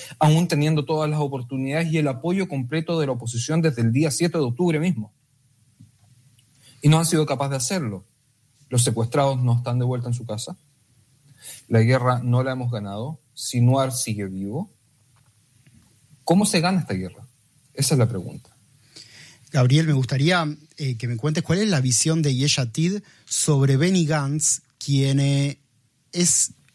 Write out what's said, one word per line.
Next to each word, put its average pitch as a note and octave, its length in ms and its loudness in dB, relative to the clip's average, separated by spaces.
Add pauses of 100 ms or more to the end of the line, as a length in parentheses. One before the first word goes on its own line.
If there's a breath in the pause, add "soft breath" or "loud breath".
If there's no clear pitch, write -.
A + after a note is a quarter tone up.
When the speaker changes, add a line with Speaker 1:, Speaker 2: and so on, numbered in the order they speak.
(180 loud breath)
Speaker 1:
aún D#3+ 300 4
teniendo D3+ 380 0
todas D#3 240 -2
las D3+ 100 -2
oportunidades C#3 720 -4
y E3 60 0
el D3+ 100 0
apoyo F3 400 -2
completo D#3 500 -4
de D#3 60 0
la C3+ 80 -2
oposición A#2+ 480 -2
desde C#3+ 220 0
el A2+ 100 2
día D3 180 2
siete E3 280 0
de D3 60 2
octubre D3+ 360 0
mismo. C#3 320 -2 (1700 loud breath)
Y D3 40 8
no D#3+ 100 6
han E3 80 2
sido D#3 200 2
capaz C#3 220 -2
de C#3 60 -4
hacerlo. B2 500 -4 (640)
Los A#2+ 140 2
secuestrados B2+ 580 0
no A#2+ 160 2
están A#2+ 220 -2
de B2+ 60 0
vuelta B2 240 -4
en A#2+ 60 -2
su A#2+ 120 -8
casa. G#2+ 300 -10 (1120 loud breath)
La A2+ 120 2
guerra B2 440 2
no B2 180 2
la C3 100 -2
hemos B2 200 -4
ganado. G#2+ 480 -8 (140)
Sinuar C3 580 2
sigue G#2 340 -4
vivo. G2 460 -8 (1500)
¿Cómo F#3+ 200 4
se F#3+ 160 2
gana F3+ 200 0
esta - 140 -4
guerra? F#2 300 -8 (480)
Esa C#3 220 0
es C3+ 60 4
la A2 80 4
pregunta. - 420 -8 (1000 loud breath)
Speaker 2:
Gabriel, C#3 340 4
me D#3 60 2
gustaría, C#3+ 520 0 (320)
eh, C3 200 -6
que A#2 100 -8
me A#2 100 -4
cuentes D#3 280 -2
cuál F3 160 0
es A3 80 0
la D#3+ 120 2
visión C#3+ 400 0
de C#3+ 140 0
Yesh C#3+ 240 0
Atid D#3+ 440 -2 (240 soft breath)
sobre C#3 500 2
Benny F3 280 2
Gantz, D3 580 -2 (220)
quien, C#3 360 2
eh, C#3 380 0 (520)
es, - 440 0 (200)